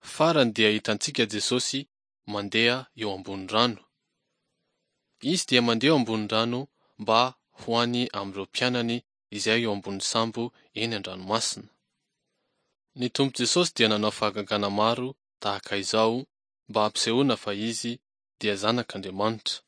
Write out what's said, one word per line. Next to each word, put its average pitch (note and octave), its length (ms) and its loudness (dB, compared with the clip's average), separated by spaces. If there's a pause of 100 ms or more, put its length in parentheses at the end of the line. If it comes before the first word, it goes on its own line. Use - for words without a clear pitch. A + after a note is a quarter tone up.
Farany D#3 480 4
dia G#2+ 160 4
hitantsika G#2+ 560 0
Jesosy A#2 540 -4 (480)
mandeha G#2+ 500 0 (180)
eo G#2+ 180 -4
ambony F#2+ 340 -8
rano. A2 340 2 (1400)
Izy D#3+ 260 -2
dia B2 140 4
mandeha A#2 300 4
eo D3+ 80 6
ambony A2 280 -2
rano A#2 320 0 (400)
mba A2 200 4 (400)
ho - 100 -12 (100)
any A#2+ 240 2 (100)
amin'ireo G2 320 -6
mpianany A#2+ 520 0 (340)
izay A2 320 0
eo A2 80 0
ambony G2 300 -6
sambo A2+ 420 -2 (300)
eny A2+ 220 -4
an-dranomasina. G2 760 -4 (1300)
Ny B2 140 -4
Tompo C#3 280 0
Jesosy E3 380 2
dia A2+ 120 4
nanao G#2+ 240 2
fahagagana G#2 580 -2
maro A#2 460 0 (240)
tahaka G2+ 380 -4
izao A2+ 480 0 (440)
mba A2 120 0
hampisehoana A#2 560 2
fa - 160 -8
izy A2+ 400 -4 (460)
dia G#2 160 0
zanak'Andriamanitra. G#2 1120 -2